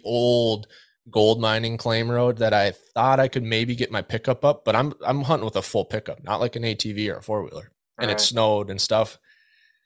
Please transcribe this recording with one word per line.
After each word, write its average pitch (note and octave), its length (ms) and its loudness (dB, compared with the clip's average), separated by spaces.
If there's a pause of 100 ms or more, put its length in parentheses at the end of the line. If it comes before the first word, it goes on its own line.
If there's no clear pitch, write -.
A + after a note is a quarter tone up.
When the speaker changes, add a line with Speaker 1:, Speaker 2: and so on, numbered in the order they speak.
Speaker 1:
old A#2 640 2 (420)
gold A2 320 4
mining A2+ 360 0
claim A#2 340 0
road B2 260 2
that A2 160 2
I G2+ 180 4 (220)
thought C3 260 4
I C3 80 4
could B2+ 140 -6
maybe A#2 340 -2
get B2+ 160 -4
my G#2 120 -4
pickup A#2+ 420 -2
up, C#3+ 180 2
but A2 120 2
I'm, C3+ 180 0 (100)
I'm C#3 200 -2
hunting C#3 220 0
with G#2+ 100 -4
a F#2+ 80 -2
full G2+ 200 -2
pickup, - 400 -10
not F#2+ 160 -4
like A#2 160 -2
an A#2 80 -8
A A2 120 -2
T G#2+ 180 -6
V G#2 160 -4
or - 80 -6
a - 60 -18
four-wheeler. G#2 480 -8 (260)
And A#2 140 -2
it G2+ 40 -2
Speaker 2:
Right. G#2+ 60 -2
Speaker 1:
snowed G#2+ 480 2
and G2 100 -6
stuff. - 380 0 (680)